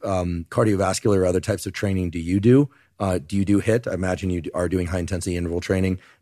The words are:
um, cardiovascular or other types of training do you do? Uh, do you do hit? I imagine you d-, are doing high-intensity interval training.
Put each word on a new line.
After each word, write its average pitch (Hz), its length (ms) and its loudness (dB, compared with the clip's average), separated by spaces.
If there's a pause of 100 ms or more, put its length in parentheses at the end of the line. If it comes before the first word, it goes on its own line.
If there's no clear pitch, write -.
um, 87 460 -2
cardiovascular 98 680 2
or 92 80 2
other 90 160 2
types 101 240 -4
of 90 80 -8
training 92 380 -2
do 85 80 -6
you 87 200 0
do? 127 300 6 (300)
Uh, 95 180 0
do 78 180 -6
you 98 80 2
do 98 160 4
hit? 113 280 0
I - 80 -2
imagine 92 340 -2
you 87 120 -2
d-, 82 120 -10
are 87 160 -2
doing 90 160 -2
high-intensity 87 500 -4
interval 85 240 -4
training. 92 400 0 (220)